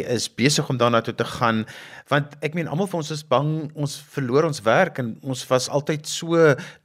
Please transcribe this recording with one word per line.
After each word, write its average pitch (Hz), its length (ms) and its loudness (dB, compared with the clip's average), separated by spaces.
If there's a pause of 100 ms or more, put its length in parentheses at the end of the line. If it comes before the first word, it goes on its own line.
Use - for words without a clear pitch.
is 113 240 -2
besig 143 400 0
om 123 80 -2
daarna 117 240 4
toe 113 160 -6
te - 80 -2
gaan? 113 380 0 (440)
Want 147 300 0
ek 156 160 -6
meen, 170 160 -4
almal 185 180 -2
van 165 140 -4
ons 151 80 -8
is 156 160 -8
bang, 143 240 2 (240)
ons 147 220 -4 (160)
verloor 139 340 2
ons 143 160 -6
werk 156 400 2
en 113 80 -4 (100)
ons 131 300 -8
was 127 180 2
altyd 151 380 -2
so 165 480 4 (300)